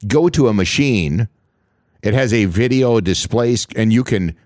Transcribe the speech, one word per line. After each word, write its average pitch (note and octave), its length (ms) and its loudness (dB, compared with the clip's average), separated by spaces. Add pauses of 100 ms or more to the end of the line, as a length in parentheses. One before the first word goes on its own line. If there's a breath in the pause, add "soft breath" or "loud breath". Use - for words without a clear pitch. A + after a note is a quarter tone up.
go D#3 220 2
to C#3+ 180 2
a A2 60 2
machine. G2+ 760 0 (760)
It G#2 100 0
has B2+ 200 0
a A2+ 120 2
video A#2+ 560 0
display, A2+ 560 -2
sc-, - 200 -8
and A2 140 2
you A#2+ 140 2
can F2+ 280 -2 (120)